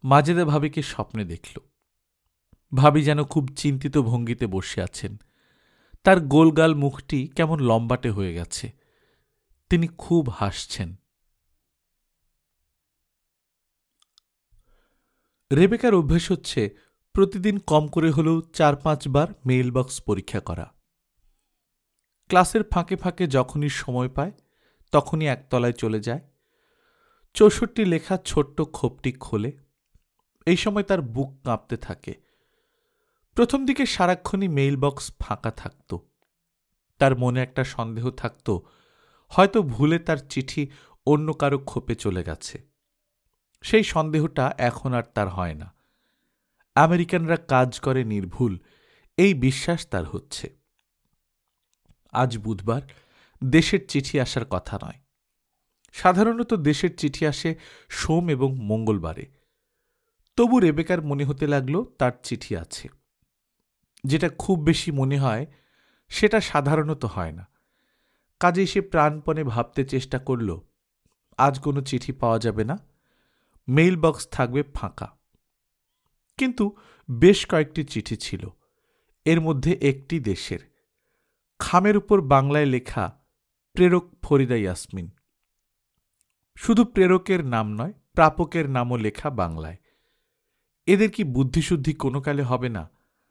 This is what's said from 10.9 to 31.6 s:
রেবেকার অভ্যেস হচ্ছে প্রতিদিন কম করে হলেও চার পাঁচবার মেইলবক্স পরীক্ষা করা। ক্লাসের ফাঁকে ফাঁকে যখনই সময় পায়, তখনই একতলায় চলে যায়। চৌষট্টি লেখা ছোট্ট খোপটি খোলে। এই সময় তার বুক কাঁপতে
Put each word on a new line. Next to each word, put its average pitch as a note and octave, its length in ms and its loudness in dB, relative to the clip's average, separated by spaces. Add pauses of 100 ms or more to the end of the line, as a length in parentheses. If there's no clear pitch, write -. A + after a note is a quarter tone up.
রেবেকার G3+ 420 4
অভ্যেস E3 380 2
হচ্ছে A2+ 420 -4 (380)
প্রতিদিন G3 460 0
কম D3+ 300 0
করে D#3+ 220 0
হলেও D#3+ 300 2
চার D3 360 2
পাঁচবার D3 520 0 (180)
মেইলবক্স B2+ 560 0
পরীক্ষা G2 380 -4
করা। - 340 -10 (1500)
ক্লাসের F3+ 320 4 (100)
ফাঁকে F3+ 260 -2
ফাঁকে F3+ 300 -4
যখনই C#3 420 0
সময় B2 400 -4
পায়, D3 240 -6 (600)
তখনই D#3 340 2
একতলায় A#2+ 460 -2
চলে A2 280 -4
যায়। A#2 200 -6 (1120)
চৌষট্টি G#3+ 500 6
লেখা F3 400 0
ছোট্ট D3 380 -2
খোপটি - 500 -4
খোলে। A#2 400 -6 (920)
এই F3+ 100 4
সময় G3+ 260 -2
তার F#3+ 200 0
বুক B2+ 420 -8
কাঁপতে A#2 320 -4